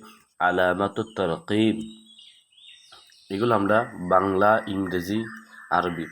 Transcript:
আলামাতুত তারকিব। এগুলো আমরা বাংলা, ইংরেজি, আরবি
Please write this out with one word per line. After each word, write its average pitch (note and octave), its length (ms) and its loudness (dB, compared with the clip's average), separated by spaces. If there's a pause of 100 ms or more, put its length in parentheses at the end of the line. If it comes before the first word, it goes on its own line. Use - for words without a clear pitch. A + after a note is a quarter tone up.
(380)
আলামাতুত F2+ 680 0 (100)
তারকিব। G2+ 600 0 (1500)
এগুলো A2+ 240 0
আমরা G#2+ 380 2 (180)
বাংলা, G2 560 4
ইংরেজি, F#2+ 580 -4 (460)
আরবি E2+ 400 -2